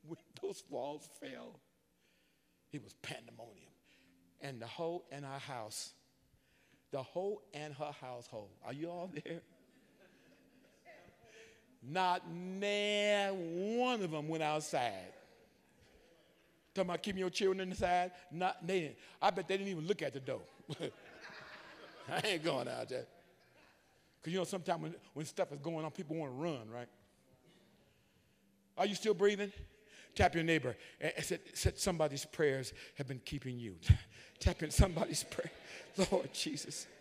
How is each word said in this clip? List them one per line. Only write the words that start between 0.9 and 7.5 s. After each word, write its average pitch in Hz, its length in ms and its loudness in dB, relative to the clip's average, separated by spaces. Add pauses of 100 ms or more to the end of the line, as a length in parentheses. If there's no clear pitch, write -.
fell, 127 380 -12 (1120)
it 139 100 -8
was 101 120 -18
pandemonium. 117 800 -14 (680)
And 135 200 -10
the 113 60 -10
hoe 170 440 -4
in 143 120 -10
her 139 160 -8
house, 120 540 -8 (960)
the 135 120 -4
hoe 196 400 -4 (100)